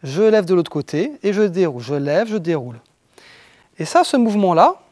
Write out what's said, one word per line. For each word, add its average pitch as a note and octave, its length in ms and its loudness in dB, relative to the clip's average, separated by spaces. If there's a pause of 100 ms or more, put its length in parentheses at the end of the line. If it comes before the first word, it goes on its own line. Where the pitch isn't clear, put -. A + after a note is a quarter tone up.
Je D3 180 -4
lève G#3+ 240 4
de F3 80 0
l'autre F3 180 0
côté D#3+ 420 -4 (100)
et G3+ 100 0
je G3+ 80 0
déroule. E3+ 400 -2
Je B2+ 140 -6
lève, D3 320 -2
je G#3+ 100 -4
déroule. D3 420 -6 (1000)
Et D#3+ 60 -6
ça, F4 180 2
ce - 120 -2
mouvement-là G#3 600 2 (160)